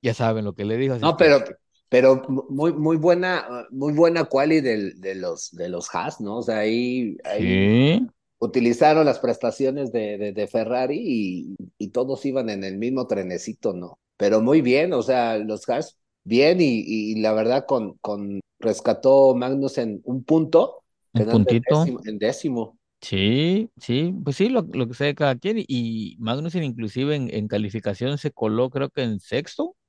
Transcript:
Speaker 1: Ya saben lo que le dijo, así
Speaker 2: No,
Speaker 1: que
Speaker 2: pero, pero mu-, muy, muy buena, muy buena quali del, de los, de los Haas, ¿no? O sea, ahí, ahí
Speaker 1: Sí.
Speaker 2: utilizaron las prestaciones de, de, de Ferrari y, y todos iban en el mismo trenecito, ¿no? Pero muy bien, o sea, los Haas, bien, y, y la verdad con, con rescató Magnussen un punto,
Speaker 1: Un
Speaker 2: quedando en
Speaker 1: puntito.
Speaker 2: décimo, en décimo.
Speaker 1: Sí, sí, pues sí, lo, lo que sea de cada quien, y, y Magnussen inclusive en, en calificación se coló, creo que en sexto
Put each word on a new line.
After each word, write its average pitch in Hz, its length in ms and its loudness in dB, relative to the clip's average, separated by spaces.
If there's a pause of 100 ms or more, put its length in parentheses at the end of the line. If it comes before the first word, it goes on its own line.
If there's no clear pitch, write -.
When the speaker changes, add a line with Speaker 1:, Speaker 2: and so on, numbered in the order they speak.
Speaker 1:
Ya 120 120 0
saben 110 320 0
lo 101 100 -6
que 101 100 -6
le 113 120 -2
dijo, 131 180 0
así 131 120 0
Speaker 2:
No, 160 80 2
Speaker 1:
que - 20 -14
Speaker 2:
pero, 147 220 6 (500)
pero 131 380 6
mu-, 135 220 -4
muy, 147 240 0
muy 156 240 0
buena, 170 720 0
muy 143 220 -2
buena 165 320 4
quali 151 360 2
del, 107 380 -2
de 95 160 -8
los, 90 360 -8
de 87 180 -8
los 87 240 -8
Haas, 87 280 -6
¿no? 104 160 -8
O 120 40 -6
sea, 110 180 -2
ahí, 117 640 -2
ahí 95 400 0
Speaker 1:
Sí. 139 460 4 (300)
Speaker 2:
utilizaron 127 680 4
las 135 140 0
prestaciones 131 720 -2
de, 107 260 -4
de, 104 160 -6
de 104 140 -4
Ferrari 123 540 -2
y, 95 540 -4 (220)
y 104 120 -8
todos 131 360 -4
iban 131 240 -2
en 98 140 -6
el 95 140 -8
mismo 123 300 -4
trenecito, 98 680 -4
¿no? 90 260 -12 (180)
Pero 104 240 2
muy 143 200 4
bien, 139 320 2
o 127 100 0
sea, 120 340 0
los 107 320 -6
Haas, 139 280 -4 (260)
bien, 143 380 4
y, 123 260 2
y 107 340 -2
la 107 120 2
verdad 120 340 0
con, 113 320 -2
con 101 420 -8 (180)
rescató 131 760 4
Magnussen 127 680 -4
un 123 200 -6
punto, 160 580 2 (300)
Speaker 1:
Un 113 100 2
Speaker 2:
quedando 107 280 4
en 117 80 4
Speaker 1:
puntito. 120 60 -6
Speaker 2:
décimo, 151 400 0
en 107 140 -10
décimo. 117 600 -4 (220)
Speaker 1:
Sí, 147 760 0
sí, 151 360 -2 (100)
pues 139 120 -4
sí, 202 140 2
lo, 254 120 0 (120)
lo 123 140 -2
que 120 60 -10
sea 143 140 -2
de 143 80 -2
cada 139 220 0
quien, 208 220 -4
y, 196 80 -6
y 113 520 -4
Magnussen 151 440 -4
inclusive 123 520 -4
en, 135 180 -6
en 107 140 -4
calificación 104 680 -4
se 147 140 -6
coló, 113 380 0
creo 135 200 -4
que 135 140 -6
en 110 180 -4
sexto 294 540 -6 (140)